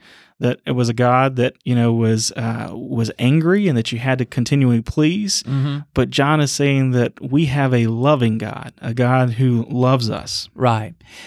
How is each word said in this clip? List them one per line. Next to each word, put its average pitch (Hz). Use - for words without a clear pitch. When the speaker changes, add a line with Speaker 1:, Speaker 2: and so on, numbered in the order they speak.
Speaker 1:
that 127
it 131
was 123
a 117
god 127
that, 123
you 123
know, 117
was, 113
uh, 113
was 117
angry 165
and 143
that 117
you 117
had 127
to 123
continually 123
please. 180
Speaker 2:
Mm-hmm. 139
Speaker 1:
But 127
John 143
is 143
saying 135
that 120
we 143
have 135
a 117
loving 117
God, 107
a 117
God 123
who 120
loves 127
us. -
Speaker 2:
Right. 110